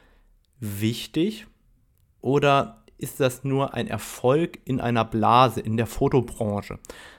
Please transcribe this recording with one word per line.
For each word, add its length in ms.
wichtig 880
oder 640
ist 220
das 240
nur 300
ein 140
Erfolg 760
in 160
einer 240
Blase, 560
in 180
der 100
Fotobranche? 920